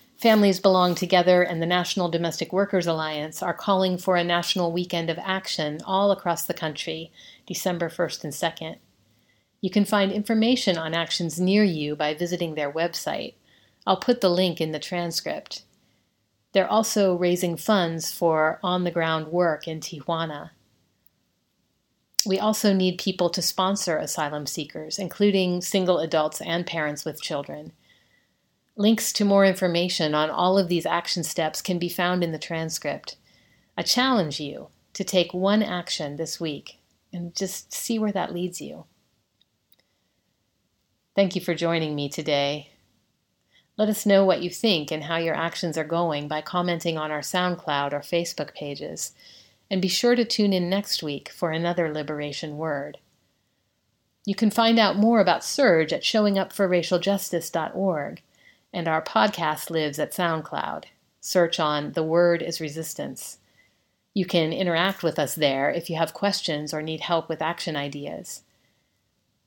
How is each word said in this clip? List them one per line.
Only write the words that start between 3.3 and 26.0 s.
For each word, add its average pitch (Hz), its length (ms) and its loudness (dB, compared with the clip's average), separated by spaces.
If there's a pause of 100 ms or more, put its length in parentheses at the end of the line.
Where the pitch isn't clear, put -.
are 175 100 0
calling 190 440 2
for 180 180 2
a 175 80 4
national 175 480 0
weekend 175 380 -2
of 160 80 -2
action 175 680 -4
all 196 260 4
across 180 340 -2
the 175 80 -4
country, 160 580 -8 (340)
December 170 440 -2
first - 340 -4
and 143 100 -6
second. 160 440 -6 (800)
You 185 100 -4
can 208 140 4
find 202 300 2
information 220 640 2
on 160 160 -4
actions 165 480 -2
near 196 220 6
you 151 340 0
by 151 160 0
visiting 165 420 -4
their 143 160 -2
website. 165 640 -4 (520)
I'll 190 120 2
put 240 240 0
the 190 80 4
link 175 320 2
in 160 100 0
the 151 80 -4
transcript. 165 840 -6 (920)
They're 196 180 2
also 208 460 4
raising 180 400 0
funds 165 560 0
for 160 500 2
on-the-ground 170 640 0
work 165 400 0
in 160 140 -8
Tijuana. 160 720 -6 (1700)
We 190 140 0
also 208 320 2
need 185 260 2
people 180 340 -2
to 175 100 -6
sponsor 185 560 -2
asylum 151 480 -4
seekers, 156 540 -8
including 190 600 2
single 180 400 2
adults 156 400 0